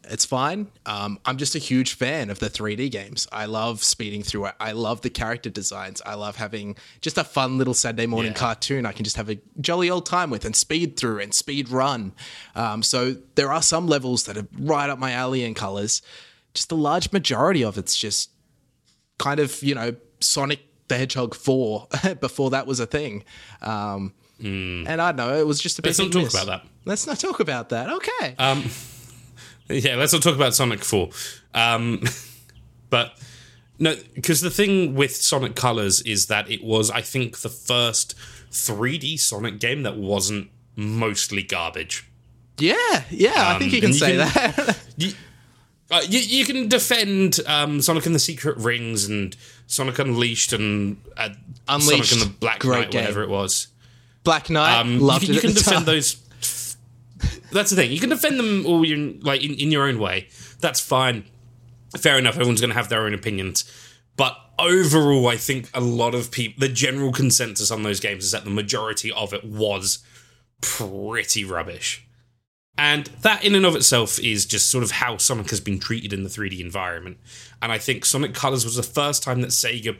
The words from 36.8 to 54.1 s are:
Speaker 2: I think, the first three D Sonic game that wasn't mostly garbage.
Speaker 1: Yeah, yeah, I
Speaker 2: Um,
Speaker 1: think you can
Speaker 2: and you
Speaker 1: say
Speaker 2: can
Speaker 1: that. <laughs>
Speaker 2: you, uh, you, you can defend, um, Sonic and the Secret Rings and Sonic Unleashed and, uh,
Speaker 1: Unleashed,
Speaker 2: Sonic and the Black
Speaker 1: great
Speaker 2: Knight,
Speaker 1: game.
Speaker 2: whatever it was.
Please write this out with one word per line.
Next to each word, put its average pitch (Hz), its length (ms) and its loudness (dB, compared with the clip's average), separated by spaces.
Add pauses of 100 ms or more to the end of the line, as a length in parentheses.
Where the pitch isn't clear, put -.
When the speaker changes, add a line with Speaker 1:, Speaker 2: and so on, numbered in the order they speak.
Speaker 2:
I 117 120 -2
think, 123 400 -4
the 113 80 -6
first - 680 0 (360)
three 120 460 -2
D 147 200 -6
Sonic 107 420 -2
game 131 240 0
that 104 140 -4
wasn't 101 520 -2 (260)
mostly 104 680 -2
garbage. 82 640 -6 (520)
Speaker 1:
Yeah, 170 180 4 (360)
yeah, 196 240 4
I 185 180 4
Speaker 2:
Um, - 60 0
Speaker 1:
think - 140 0
you 233 80 2
can - 100 4
Speaker 2:
and - 40 4
you 147 40 4
Speaker 1:
say - 180 4
Speaker 2:
can - 0 -
Speaker 1:
that. 269 600 2 (100)
<laughs> - 100 -16
Speaker 2:
you, 294 140 -2 (800)
uh, 170 180 4
you, 240 100 4
you 247 260 2
can 262 220 -2
defend, 202 800 2
um, 147 360 2
Sonic 160 260 2
and 165 80 2
the 143 40 4
Secret 147 380 -2
Rings 113 480 -2
and 101 300 -4 (320)
Sonic 131 320 -2
Unleashed 120 520 0
and, 104 460 0 (180)
uh, 110 140 -4 (380)
Speaker 1:
Unleashed, 147 420 4
Speaker 2:
Sonic - 20 4
and 117 100 2 (120)
the - 60 -18
Black 110 200 -2
Speaker 1:
great 127 200 2
Speaker 2:
Knight, 101 120 -2
Speaker 1:
game. 120 100 0
Speaker 2:
whatever 104 220 -2
it 95 60 -4
was. 98 380 -2 (560)